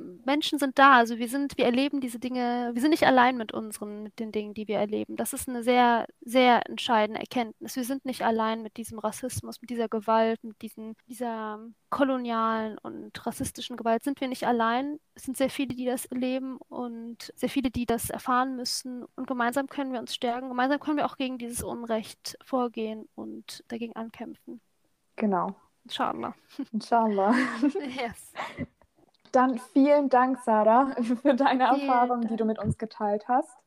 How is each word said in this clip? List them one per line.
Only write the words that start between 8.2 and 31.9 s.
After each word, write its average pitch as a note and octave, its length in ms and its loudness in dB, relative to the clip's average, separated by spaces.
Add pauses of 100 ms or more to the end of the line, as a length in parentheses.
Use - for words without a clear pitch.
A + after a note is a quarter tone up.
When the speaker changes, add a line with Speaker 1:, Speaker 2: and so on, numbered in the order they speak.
Speaker 1:
allein A3+ 380 0
mit G#3+ 160 -12
diesem A3+ 220 -12
Rassismus, A#3 640 -6
mit A#3 80 -18
dieser A#3 200 -2
Gewalt, A3+ 540 2
mit A3 180 -16
diesen, A3 340 -14 (120)
dieser A3 520 -8 (300)
kolonialen A3+ 880 0
und G#3+ 480 -14
rassistischen A#3+ 520 -8
Gewalt A3+ 260 0
sind C#4 180 -4
wir C4+ 60 -2
nicht B3+ 180 -6
allein. B3 540 0 (160)
Es - 80 -18
sind C4 140 -8
sehr C4 120 2
viele, B3 260 -6
die B3 100 -6
das C4 200 -2
erleben B3+ 520 -4 (120)
und A#3 680 -10
sehr B3+ 140 -2
viele, B3+ 220 0
die A#3+ 140 -4
das A#3 240 -2
erfahren C4 460 0
müssen. B3 500 -8 (100)
Und C4 120 -8
gemeinsam B3 400 0
können C4+ 240 -4
wir B3 80 -4
uns B3 140 -10
stärken, B3+ 360 -4
gemeinsam C4 300 0
können D4 180 -2
wir C4+ 80 2
auch - 120 -6
gegen B3+ 200 -4
dieses A#3 260 -8
Unrecht A3+ 800 -6
vorgehen A3 720 -4
und A3 520 -12
dagegen A3+ 280 -8
ankämpfen. A3+ 680 -12 (540)
Speaker 2:
Genau. F#3+ 400 0 (280)
Speaker 1:
Inshallah. - 520 -6 (360)
Speaker 2:
Inshallah. G#3+ 640 2 (280)
Speaker 1:
<laughs> C#4+ 120 2
Yes. C4 580 -8 (1000)
Speaker 2:
Dann B3+ 280 2 (140)
vielen C#4+ 360 6
Dank, B3+ 300 4
Sarah, A3+ 560 6
<laughs> A#3+ 260 -2
für C#4 140 6
deine B3+ 340 4
Speaker 1:
Vielen C#4 200 2
Speaker 2:
Erfahrungen, B3 320 4